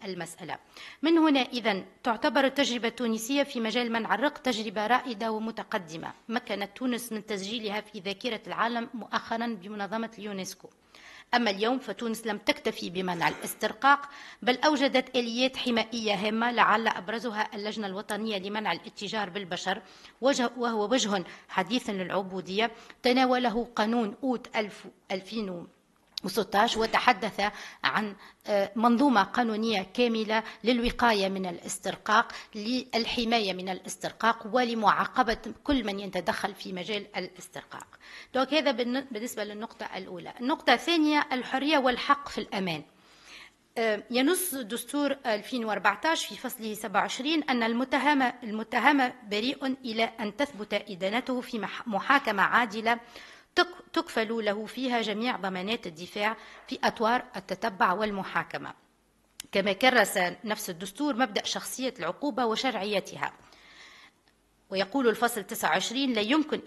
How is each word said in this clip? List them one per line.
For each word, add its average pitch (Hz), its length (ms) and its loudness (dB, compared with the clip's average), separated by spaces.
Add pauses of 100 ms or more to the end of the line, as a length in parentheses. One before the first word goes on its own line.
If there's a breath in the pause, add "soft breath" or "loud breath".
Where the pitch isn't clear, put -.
المسألة. 175 540 -8 (440 loud breath)
من 330 160 6
هنا 311 240 6
إذن 220 440 -2 (180)
تعتبر 269 420 2
التجربة 240 420 2
التونسية 233 560 0
في 269 160 -4
مجال 226 320 0
منع 214 240 2
الرق 277 220 0
تجربة 214 500 -2
رائدة 233 440 0
ومتقدمة، 214 840 -6 (160)
مكنت 202 480 -4
تونس 240 340 -2
من 214 140 -8
تسجيلها 208 560 -4
في 208 180 -14
ذاكرة 202 480 -6
العالم 226 460 0
مؤخرا 226 540 -4
بمنظمة 208 680 -6
اليونسكو. 190 520 -10 (640 loud breath)
أما 240 180 4
اليوم 220 280 0
فتونس 226 480 -6
لم 208 100 -2
تكتفي 220 520 -2
بمنع 175 380 0
الاسترقاق، 247 840 2 (320 loud breath)
بل 247 160 4
أوجدت 262 580 2
آليات 247 420 0
حمائية 226 560 0
هامة، 220 380 0
لعل 220 360 6
أبرزها 214 680 -4
اللجنة 208 320 -6
الوطنية 208 500 -6
لمنع 202 340 -4
الاتجار 196 580 -6
بالبشر، 185 520 -4 (400 loud breath)
وجه، 247 360 2
وهو 226 320 0
وجه 202 340 2 (260 loud breath)
حديث 208 400 0
للعبودية، 190 840 -2 (320 loud breath)
تناوله 247 720 4
قانون 233 480 0
أوت 240 320 -2
ألف، 208 320 -4 (240)
ألفين 190 560 -6 (560)
وستاش، 208 540 2
وتحدث 220 640 2 (420 loud breath)
عن، 202 320 2 (320 loud breath)
آه، 202 280 2
منظومة 226 480 6
قانونية 220 580 0 (120)
كاملة 220 500 2 (200 loud breath)
للوقاية 233 640 4
من 190 160 -4
الاسترقاق، - 840 0 (240 loud breath)
للحماية 226 960 0
من 185 160 -6
الاسترقاق، - 840 -4
ولمعاقبة 226 840 4 (260)
كل 269 200 2
من 202 160 -4
يتدخل 196 560 -4
في 196 180 -10
مجال 196 340 -6 (100)
الاسترقاق. - 720 -12 (460 loud breath)
دونك 262 200 0
هذا 294 180 2
بالن-، 247 400 -2
بالنسبة 220 320 -6
للنقطة 208 420 -10 (100)
الأولى. 185 460 -12
النقطة 285 320 4
الثانية، 302 580 4
الحرية 269 460 2
والحق 262 520 2
في - 80 -8
الأمان. 185 460 -4 (920 loud breath)
آه، 220 340 0
ينص 269 440 2
دستور 269 680 -2
ألفين 226 400 -2
وأربعتاش 208 600 2
في 202 100 -10
فصله 220 380 -8
سبعة 202 280 0
وعشرين 277 420 0
أن 247 200 0
المتهم، 262 680 2 (100)
المتهم 247 720 2 (160)
بريء 247 360 -2
إلى 233 380 -2
أن 214 320 -4
تثبت 208 380 -2
إدانته 208 680 -2
في 233 180 -6
مح-، - 280 -6
محاكمة 214 560 4
عادلة 226 560 2 (560 loud breath)
تك-، 349 280 2 (100)
تكفل 226 520 0
له 208 200 0
فيها 247 360 -2
جميع 214 340 -2
ضمانات 190 520 -4
الدفاع 202 500 -4 (300 loud breath)
في 262 160 -8
أطوار 233 400 2 (120)
التتبع 196 580 0
والمحاكمة. 180 800 -4 (800)
كما 196 220 2
كرس 208 460 4 (240)
نفس 208 260 -4
الدستور 202 460 -4
مبدأ 214 280 0
شخصية 247 560 -6
العقوبة 214 460 -2
وشرعيتها. 202 880 -2 (1400 loud breath)
ويقول 196 380 0
الفصل 226 360 2
تسعة 208 260 -2
وعشرين: 233 440 0
"لا 214 80 2
يمكن 240 460 2